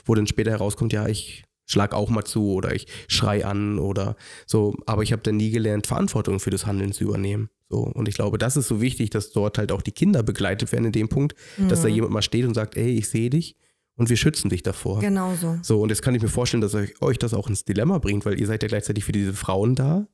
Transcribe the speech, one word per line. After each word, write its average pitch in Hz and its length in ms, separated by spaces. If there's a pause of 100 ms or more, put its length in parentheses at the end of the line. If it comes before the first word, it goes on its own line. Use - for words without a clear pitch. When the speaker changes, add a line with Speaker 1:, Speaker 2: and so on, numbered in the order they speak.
Speaker 1:
wo 113 80
dann 107 140
später 110 240
herauskommt, 104 420
ja, 107 140
ich - 360 (240)
schlag 101 280
auch 107 160
mal 104 120
zu 104 300
oder 92 220
ich - 100 (220)
schrei 104 360
an 101 360
oder 98 360 (300)
so. 104 300 (100)
Aber 110 180
ich 107 80
habe 110 120
dann 107 140
nie 107 120
gelernt, 107 380
Verantwortung 104 520
für 98 120
das 98 160
Handeln 98 260
zu 101 100
übernehmen. 101 460 (200)
So, 107 100
und - 280
ich 98 80
glaube, 104 220
das 120 180
ist 139 120
so 110 140
wichtig, 123 280
dass - 220
dort 104 260
halt 101 140
auch 95 100
die - 100
Kinder 175 300
begleitet 104 500
werden 117 140
in 113 60
dem 110 180
Punkt, 143 260 (320)
dass 165 140
da 165 80
Speaker 2:
Mhm. 110 60
Speaker 1:
jemand 110 180
mal 110 80
steht 120 240
und 120 80
sagt, 107 240
„Ey, 127 140
ich 110 180
sehe 117 220
dich 160 240 (400)
und 117 140
wir 120 80
schützen - 320
dich 90 120
davor.“ - 380
Speaker 2:
Genau 185 340
so. 165 300
Speaker 1:
So, 107 180
und 107 80
jetzt 107 140
kann 127 100
ich 117 80
mir 113 60
vorstellen, 120 340
dass 104 140
euch, 101 260
euch 135 160
das 113 160
auch 101 160
ins 101 160
Dilemma 123 320
bringt, 101 280
weil 101 140
ihr 107 60
seid 110 160
ja 107 80
gleichzeitig 104 340
für - 100
diese 101 200
Frauen 101 400
da. 151 400